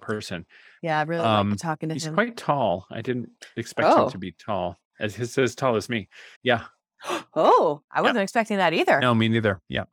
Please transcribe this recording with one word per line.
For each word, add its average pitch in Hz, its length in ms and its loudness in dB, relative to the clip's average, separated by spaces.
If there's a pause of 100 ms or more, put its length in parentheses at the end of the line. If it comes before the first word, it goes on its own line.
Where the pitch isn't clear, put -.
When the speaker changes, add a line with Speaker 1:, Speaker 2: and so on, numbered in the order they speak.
Speaker 1:
person. 104 440 -8 (380)
Speaker 2:
Yeah, 156 180 -2
I - 20 -2
really 165 200 -4
liked 107 180 4
Speaker 1:
Um, 101 160 0
Speaker 2:
talking 160 320 -6
to 160 60 -6
Speaker 1:
he's 151 120 -6
Speaker 2:
him. 156 80 -8
Speaker 1:
quite 233 220 0
tall. 110 540 -2
I 113 120 -10
didn't 123 280 -6 (260)
expect 117 320 -2
him 277 60 6 (100)
Speaker 2:
Oh. - 60 -2
Speaker 1:
to - 80 -12
be 92 140 -10
tall, 90 440 -6 (240)
as 107 160 -4
he's 117 220 -6
as 123 160 0
tall 123 220 0
as 101 120 -4
me. 110 200 -6 (340)
Yeah. 120 220 2 (380)
Speaker 2:
<gasps> - 320 -10
Oh, 185 460 4 (100)
I - 80 -2
Speaker 1:
Yeah. 165 40 0
Speaker 2:
wasn't 240 220 2
expecting 214 340 -2
that 170 160 2
either. 208 260 2
Speaker 1:
No, 127 140 4
me 113 160 4
neither. 110 380 0
Yeah. 113 240 -4